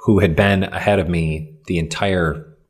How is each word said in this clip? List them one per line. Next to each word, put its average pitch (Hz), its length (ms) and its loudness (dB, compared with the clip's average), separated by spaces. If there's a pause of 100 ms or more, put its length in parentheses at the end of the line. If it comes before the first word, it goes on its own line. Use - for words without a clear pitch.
who 104 160 4
had 82 160 2
been 101 260 2
ahead 98 380 -2
of 82 80 -2
me 80 480 -4 (100)
the 87 120 -2
entire, 82 680 -2 (240)